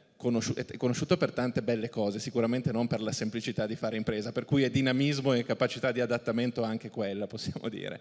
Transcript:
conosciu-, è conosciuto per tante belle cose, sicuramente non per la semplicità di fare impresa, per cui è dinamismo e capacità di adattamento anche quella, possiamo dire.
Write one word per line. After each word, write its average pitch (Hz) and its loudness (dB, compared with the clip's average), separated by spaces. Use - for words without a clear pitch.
conosciu-, 120 0
è - -6
conosciuto 131 2
per - 0
tante 123 0
belle 113 0
cose, 104 0
sicuramente 120 0
non 117 0
per 113 -2
la 110 -2
semplicità 110 -4
di 110 -4
fare 110 -4
impresa, 107 -2
per 120 -4
cui 139 6
è 123 4
dinamismo 135 2
e 120 4
capacità 123 0
di 117 0
adattamento 120 0
anche 110 -4
quella, 101 -2
possiamo - -6
dire. 98 -8